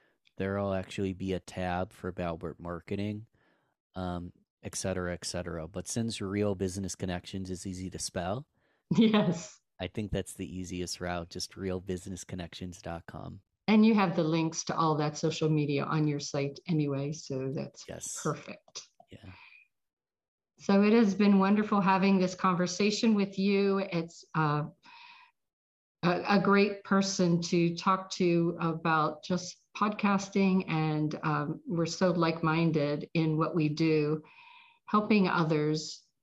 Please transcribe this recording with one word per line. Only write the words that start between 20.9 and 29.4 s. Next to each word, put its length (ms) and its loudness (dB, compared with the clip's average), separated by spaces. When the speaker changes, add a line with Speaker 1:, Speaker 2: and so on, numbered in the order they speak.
Speaker 2:
has 200 6
been 240 6
wonderful 440 4
having 360 4
this 160 2
conversation 800 2
with 240 0
you. 420 2
It's, 320 -6
uh, 280 0
a, 260 2
a 120 6
great 420 4
person 600 2
to 340 2
talk 360 0
to 460 2
about 640 0
just 360 -4